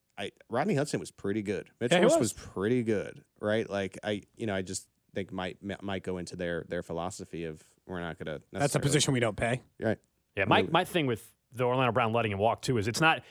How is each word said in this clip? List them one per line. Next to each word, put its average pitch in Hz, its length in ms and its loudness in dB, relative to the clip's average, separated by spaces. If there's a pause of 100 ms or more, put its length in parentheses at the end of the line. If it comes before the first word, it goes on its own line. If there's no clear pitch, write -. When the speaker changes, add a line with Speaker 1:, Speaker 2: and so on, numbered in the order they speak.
(160)
Speaker 1:
I, 104 160 -8 (160)
Rodney 156 260 0
Hudson 143 240 0
was - 120 -8
pretty 104 320 -4
good. 95 260 -4 (120)
Mitch 123 120 2
Speaker 2:
Yeah, 175 60 6
he 180 60 6
Speaker 1:
Morse 320 140 6
Speaker 2:
was. 113 160 2
Speaker 1:
was - 180 -16
pretty 117 300 2
good, 104 400 -2 (180)
right? 107 280 0
Like, 98 340 -4
I, 104 200 -4 (140)
you 117 100 -6
know, 101 80 -2
I 95 80 -2
just 92 260 -8 (260)
think 95 160 -6
might, 92 280 -6 (240)
might 95 200 -4
go 92 160 -4
into 87 180 -10
their, 85 320 -4
their 87 140 -4
philosophy 85 640 -6
of 78 180 -10 (240)
we're 90 140 -8
not 85 180 -8
gonna 80 220 -8 (120)
Speaker 2:
That's - 0 -
a 95 60 -6 (200)
Speaker 1:
necessarily - 80 0
Speaker 2:
position 139 280 2
we 123 60 0
don't 110 160 0
pay. 120 240 0 (200)
Speaker 1:
Right. 110 180 2 (380)
Speaker 3:
Yeah, 98 100 2
my, 202 160 6
Speaker 1:
Maybe. 165 100 -2
Speaker 3:
my 175 120 4
thing 160 220 0
with 117 200 -2 (260)
the 123 120 -2
Orlando 123 280 4
Brown 113 200 2
letting 113 200 2
him 95 60 -2
walk, 110 240 2
too, 131 160 0
is 98 100 0
it's 107 120 -2
not, 160 300 4